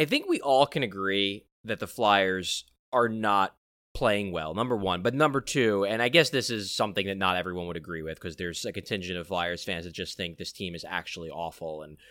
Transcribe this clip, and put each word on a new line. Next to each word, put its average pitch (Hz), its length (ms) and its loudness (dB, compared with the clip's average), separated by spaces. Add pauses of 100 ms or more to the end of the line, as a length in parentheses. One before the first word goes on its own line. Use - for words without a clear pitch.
I 156 40 4
think 294 240 0
we 339 100 0
all 135 260 6
can 147 160 -2
agree 98 640 0 (200)
that 107 140 -4
the 101 80 -6
Flyers 95 760 2 (300)
are 120 160 4
not 104 460 2 (380)
playing 104 380 2
well, 80 240 -4
number 123 200 0
one. 92 280 0
But 120 100 0
number 139 260 2
two, 110 460 2
and 110 160 0
I 120 80 2
guess 156 220 6
this 131 180 0
is 107 260 -4
something 104 300 0
that 98 120 -2
not 92 200 2
everyone 90 300 -4
would 85 100 -6
agree 82 240 -8
with, 80 180 -8
'cause 85 160 -10
there's 87 300 -6
a 104 80 -6
contingent 90 460 -6
of 82 80 -10
Flyers 87 360 -2
fans 87 220 -6
that 85 80 -10
just - 240 -8
think 85 200 -8
this 87 140 -10
team 92 220 -8
is 82 100 -10
actually 82 460 -6
awful, 80 540 -8
and 76 140 -18 (120)